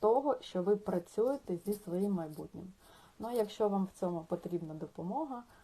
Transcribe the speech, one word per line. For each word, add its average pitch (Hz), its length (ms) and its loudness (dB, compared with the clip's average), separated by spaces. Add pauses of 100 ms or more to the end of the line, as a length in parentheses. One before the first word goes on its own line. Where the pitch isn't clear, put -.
того, 254 400 6
що - 220 -4
ви 202 140 6
працюєте 196 800 0
зі 196 180 -4
своїм 202 380 -2
майбутнім. 165 600 -6 (460)
Ну, 214 100 -6
а 240 40 -4
якщо 214 360 2
вам 196 160 4
в - 140 -6
цьому 175 260 -2
потрібна 170 500 -4
допомога, 240 680 -6 (220)